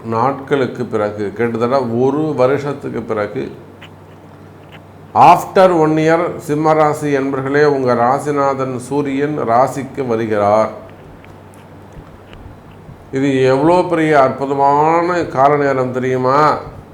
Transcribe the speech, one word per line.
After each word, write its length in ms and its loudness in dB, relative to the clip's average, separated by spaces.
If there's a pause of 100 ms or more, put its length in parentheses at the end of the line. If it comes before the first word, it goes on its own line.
நாட்களுக்கு 800 -2
பிறகு, 480 -4
கிட்டத்தட்ட 500 -2
ஒரு 520 -2
வருஷத்துக்கு 680 -2
பிறகு, 500 -6 (1600)
after 640 4
one 180 2
year, 400 0
சிம்ம 360 -2
ராசி 440 0
என்பர்களே, 480 0
உங்க 300 2
ராசிநாதன் 840 0
சூரியன் 640 -4
ராசிக்கு 680 -2
வருகிறார். 640 0 (2500)
இது 300 0
எவ்வளோ 480 4
பெரிய 300 2
அற்புதமான 1040 2
கால 320 2
நேரம் 360 0
தெரியுமா? 640 2 (380)